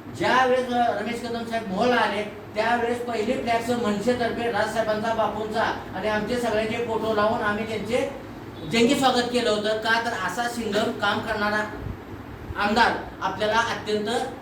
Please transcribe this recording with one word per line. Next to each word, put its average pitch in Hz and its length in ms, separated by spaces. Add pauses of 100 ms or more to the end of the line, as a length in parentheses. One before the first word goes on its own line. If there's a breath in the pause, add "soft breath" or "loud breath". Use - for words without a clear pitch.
(180)
ज्यावेळेस, 247 500
अ, 233 320
रमेश 233 280
कदम 233 180
साहेब 226 220
मोहोळला 233 280
आले, 208 460 (140)
त्यावेळेस 233 500
पहिली 226 280
फ्लॅक्स 233 360
मनसेतर्फे 226 800
राजसाहेबांचा, 220 640
बापूंचा 214 500 (320)
आणि 190 120
आमचे 214 300
सगळ्यांचे 226 500
फोटो 220 280
लावून 220 260
आम्ही 208 260
त्यांचे 240 420 (640)
जंगी 240 240
स्वागत 247 280 (100)
केलं 233 160
होतं. 208 280
का 233 280
तर 233 60 (160)
असा 240 220
सिंगम 220 420
काम 208 280
करणारा 214 500 (880)
आमदार 214 340 (300)
आपल्याला 208 360
अत्यंत 214 500 (340)